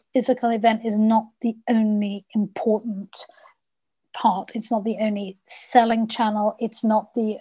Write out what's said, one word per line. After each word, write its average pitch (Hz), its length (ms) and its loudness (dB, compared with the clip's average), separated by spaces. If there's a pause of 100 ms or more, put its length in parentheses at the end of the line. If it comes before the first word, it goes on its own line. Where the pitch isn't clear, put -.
(140)
physical 247 360 2
event 226 360 2
is 208 120 0
not 220 300 4 (140)
the 226 140 -2 (120)
only 208 640 0
important 214 800 -2 (960)
part. 196 420 -2
It's 220 160 -6
not 220 120 -2
the 214 160 -4
only 202 380 -6 (100)
selling 226 600 2
channel. 214 520 -2
It's 226 240 -6
not 214 320 0
the 214 260 -2